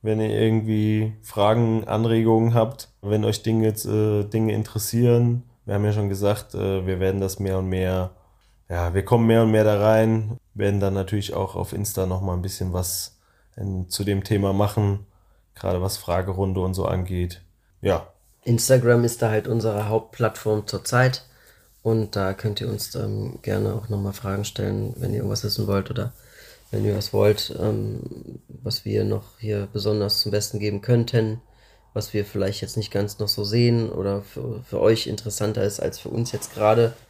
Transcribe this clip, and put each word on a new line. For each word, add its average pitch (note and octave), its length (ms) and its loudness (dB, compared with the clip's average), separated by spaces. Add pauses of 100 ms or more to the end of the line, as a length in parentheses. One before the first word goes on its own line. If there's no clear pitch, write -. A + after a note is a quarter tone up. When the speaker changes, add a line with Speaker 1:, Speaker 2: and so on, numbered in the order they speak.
Speaker 1:
wenn A2 180 0
ihr A2 80 0 (100)
irgendwie G#2+ 840 2
Fragen, A2 640 2
Anregungen A2+ 640 4
habt, A#2 360 0 (120)
wenn G#2+ 240 0
euch A2 180 0
Dinge A2+ 220 2
jetzt, G#2+ 220 0
äh, G#2 380 2
Dinge A2 280 0
interessieren. A#2+ 920 2 (200)
Wir G2+ 100 -4
haben G#2 120 2
ja G#2 80 2
schon G#2 160 0
gesagt, G2+ 440 -2
äh, F#2+ 320 -2
wir F#2 140 -2
werden G2 220 0
das F#2+ 160 -4
mehr F#2+ 200 -2
und F#2 120 -2
mehr, F#2 400 0 (580)
ja, F2 240 -2
wir F#2 140 0
kommen A#2 200 4
mehr A2+ 180 6
und A2 60 4
mehr G#2+ 140 6
da G#2 160 4
rein, A2 560 4 (160)
werden G2+ 260 0
dann G2 140 0
natürlich G2 400 -4
auch F#2+ 240 -4
auf F2+ 160 -6
Insta F#2+ 320 -4
nochmal F#2 320 -2
ein F2+ 60 -4
bisschen F#2 320 -6
was - 440 -6 (380)
in, F#2+ 320 -6
zu - 160 -4
dem G2 200 0
Thema G2+ 280 2
machen, G2+ 540 0 (480)
gerade F2+ 260 -2
was F#2 160 -4
Fragerunde F#2 640 -2
und F#2 140 0
so F#2 100 -2
angeht. F2+ 560 -2 (400)
Ja. F#2 280 0 (360)
Speaker 2:
Instagram A#2+ 600 4
ist A#2 160 -2
da A#2 100 2
halt G#2+ 160 0
unsere G#2+ 420 0
Hauptplattform G#2+ 800 -2
zurzeit B2+ 580 0 (580)
und A2 340 0
da F#2+ 160 0
könnt G#2 300 -4
ihr - 80 -4
uns, - 240 -8
ähm, G#2 480 -6
gerne G2+ 320 -2
auch G#2 160 -6
nochmal G2+ 240 -2
Fragen G2 300 -4
stellen, G2+ 520 -4
wenn - 140 -4
ihr G2+ 80 -2
irgendwas G2+ 260 -4
wissen G2+ 220 -4
wollt G2 240 -2
oder G#2 220 -6 (580)
wenn G#2 140 -2
ihr G#2 120 0
was G2+ 160 -6
wollt, G#2 480 2
ähm, G#2 880 -6
was - 360 -8
wir G#2 200 0
noch G2+ 340 -4
hier G#2 340 -4
besonders G#2 480 0
zum G#2 100 -2
Besten G2+ 300 -2
geben G2+ 200 -2
könnten, A#2 600 0 (520)
was G#2 200 -6
wir G#2 100 0
vielleicht G2 380 -4
jetzt - 140 -8
nicht A2 140 -4
ganz G2+ 280 -4
noch G#2 100 -4
so - 160 -2
sehen A#2 460 2
oder G2 320 -2
für, A#2+ 420 -10
für - 160 -4
euch A2+ 280 4
interessanter G#2 540 -4
ist G2+ 180 -2
als - 180 -4
für - 120 -14
uns A#2+ 220 -4
jetzt - 220 -10
gerade A#2 400 4 (160)